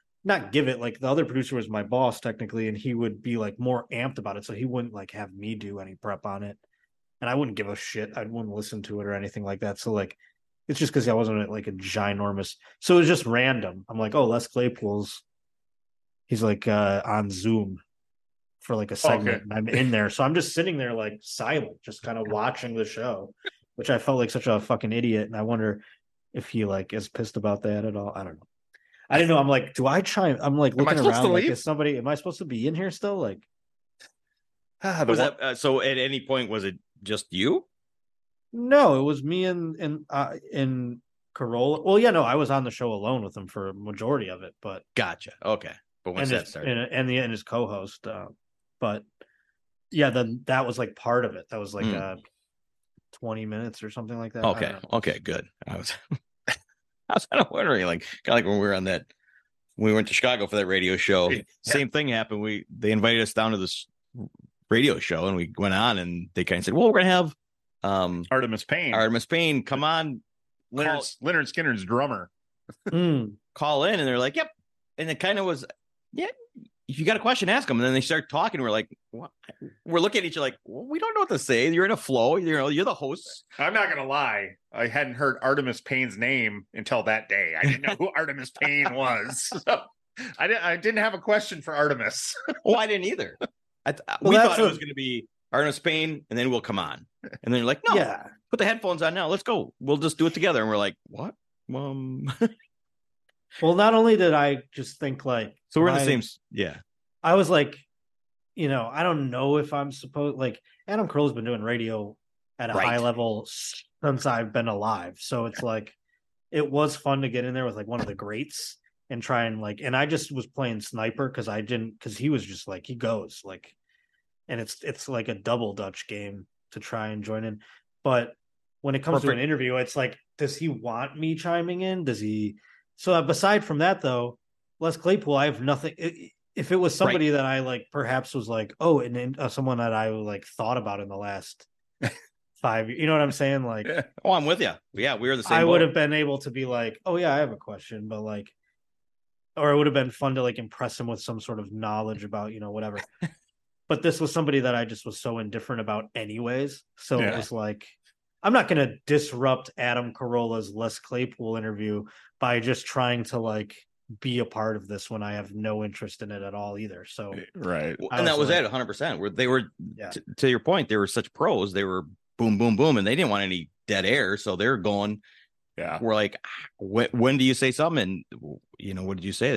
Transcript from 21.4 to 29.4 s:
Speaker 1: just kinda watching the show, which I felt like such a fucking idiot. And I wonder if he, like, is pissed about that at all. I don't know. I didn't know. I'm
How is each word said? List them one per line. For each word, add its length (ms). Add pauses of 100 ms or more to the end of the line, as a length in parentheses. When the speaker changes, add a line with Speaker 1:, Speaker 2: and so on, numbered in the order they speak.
Speaker 1:
just 200
kinda 200
watching 520
the 100
show, 480 (420)
which 160
I 80
felt 200
like 120
such 160
a 140
fucking 320
idiot. 340
And 100
I 60
wonder 380 (520)
if 160
he, 160
like, 280
is 160
pissed 280
about 260
that 220
at 120
all. 180
I 100
don't 140
know. 80 (640)
I 100
didn't 100
know. 100
I'm 100